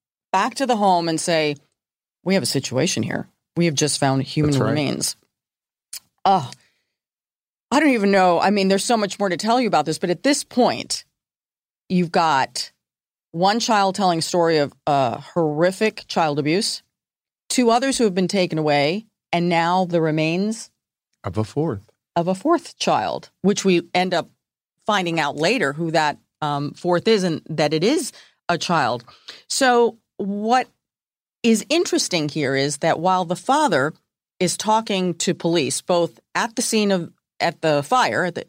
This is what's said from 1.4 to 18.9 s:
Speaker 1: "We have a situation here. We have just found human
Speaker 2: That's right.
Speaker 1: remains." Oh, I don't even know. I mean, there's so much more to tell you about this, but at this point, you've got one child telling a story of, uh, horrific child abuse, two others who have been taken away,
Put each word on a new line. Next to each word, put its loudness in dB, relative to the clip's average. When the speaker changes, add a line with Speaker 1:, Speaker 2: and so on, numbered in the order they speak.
Speaker 1:
"We 0
have 2
a -4
situation -2
here. -6
We 2
have 0
just 0
found 2
human 0
Speaker 2:
That's 2
right. 0
Speaker 1:
remains." -2
Oh, 2
I 4
don't 4
even 2
know. 4
I 2
mean, 2
there's 2
so 0
much -4
more -2
to -4
tell 0
you 0
about 0
this, -4
but -2
at -4
this 0
point, -2
you've 0
got 0
one 0
child 0
telling 2
a -2
story 2
of, 0
uh, 0
horrific 0
child 0
abuse, -2
two 2
others 2
who 2
have 2
been 0
taken -2
away, 0